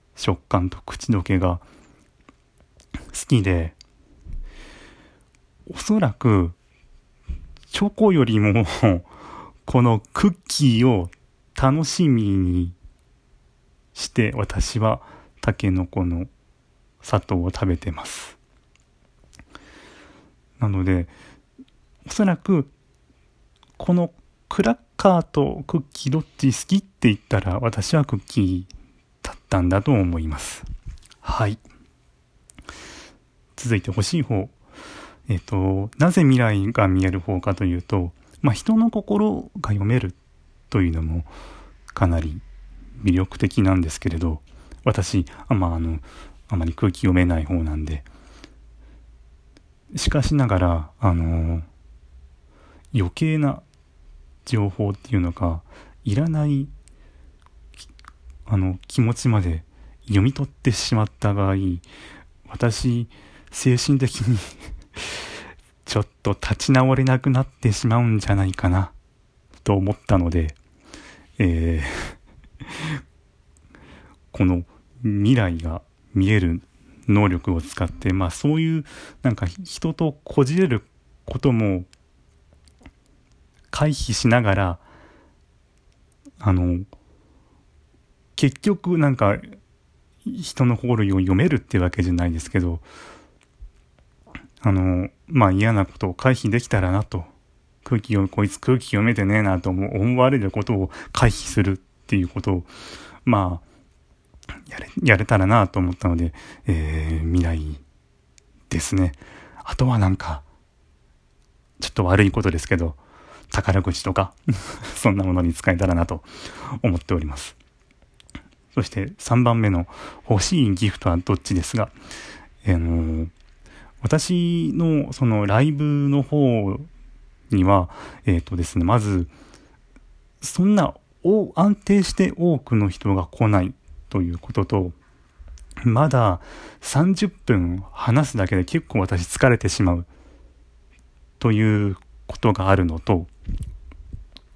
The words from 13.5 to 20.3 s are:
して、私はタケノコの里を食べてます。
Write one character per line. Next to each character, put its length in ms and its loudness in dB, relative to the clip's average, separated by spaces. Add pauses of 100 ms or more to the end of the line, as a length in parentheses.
し 120 -10
て、 260 0
私 440 -4
は 220 0 (400)
タ 120 0
ケ 180 -2
ノ 160 0
コ 180 -2
の 220 -4 (760)
里 400 -2
を 100 -2
食 140 -4
べ 120 0
て 140 -8
ま 140 -12
す。 320 -16 (2250)